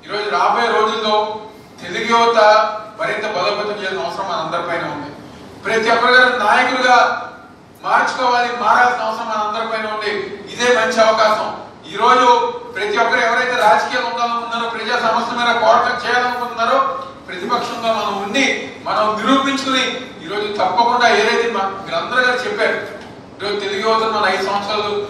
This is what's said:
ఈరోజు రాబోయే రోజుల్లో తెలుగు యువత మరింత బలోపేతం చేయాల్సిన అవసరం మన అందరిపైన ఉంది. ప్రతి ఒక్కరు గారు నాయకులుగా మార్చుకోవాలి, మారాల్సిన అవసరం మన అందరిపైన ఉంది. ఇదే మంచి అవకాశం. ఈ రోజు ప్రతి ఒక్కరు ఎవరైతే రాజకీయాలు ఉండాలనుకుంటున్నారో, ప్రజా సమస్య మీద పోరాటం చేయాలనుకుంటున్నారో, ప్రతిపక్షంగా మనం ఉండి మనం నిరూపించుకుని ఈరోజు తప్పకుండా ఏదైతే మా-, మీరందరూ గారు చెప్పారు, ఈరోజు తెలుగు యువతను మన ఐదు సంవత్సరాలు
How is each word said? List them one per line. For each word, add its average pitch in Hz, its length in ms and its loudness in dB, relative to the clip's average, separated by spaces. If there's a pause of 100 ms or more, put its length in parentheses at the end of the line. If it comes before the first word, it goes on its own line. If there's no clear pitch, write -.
ఈరోజు 202 220 -6 (100)
రాబోయే 240 400 2
రోజుల్లో 214 380 0 (680)
తెలుగు 220 300 -6
యువత 233 260 4 (600)
మరింత 208 260 -4 (100)
బలోపేతం 202 460 -2
చేయాల్సిన 190 260 -6
అవసరం 185 240 -6
మన 165 140 -4
అందరిపైన - 400 -4 (100)
ఉంది. - 140 -10 (560)
ప్రతి 220 300 0
ఒక్కరు 240 220 4
గారు 247 140 6 (140)
నాయకులుగా 254 520 4 (880)
మార్చుకోవాలి, 240 640 0 (120)
మారాల్సిన 226 460 2
అవసరం 220 240 -6
మన 214 160 -4
అందరిపైన 220 480 -4
ఉంది. 208 180 -4 (400)
ఇదే 240 140 0 (100)
మంచి - 300 0
అవకాశం. 214 420 2 (420)
ఈ 196 120 -12
రోజు - 240 6 (480)
ప్రతి 208 260 -2
ఒక్కరు - 240 2
ఎవరైతే 240 400 0
రాజకీయాలు 247 460 2
ఉండాలనుకుంటున్నారో, 175 640 -4
ప్రజా - 200 -4 (120)
సమస్య 240 320 -2
మీద 240 120 2 (120)
పోరాటం - 420 4
చేయాలనుకుంటున్నారో, 240 720 0 (500)
ప్రతిపక్షంగా 233 680 -4
మనం 202 260 -2
ఉండి 247 220 0 (420)
మనం 202 180 0 (140)
నిరూపించుకుని 262 640 0 (400)
ఈరోజు 208 240 -4 (120)
తప్పకుండా 240 480 2 (120)
ఏదైతే 233 360 2
మా-, 196 140 -2 (160)
మీరందరూ 233 400 -2
గారు - 200 2
చెప్పారు, 208 320 0 (580)
ఈరోజు 208 280 -6
తెలుగు 202 220 -4
యువతను 220 300 2
మన 208 180 0
ఐదు 190 140 -2
సంవత్సరాలు 202 440 -2 (180)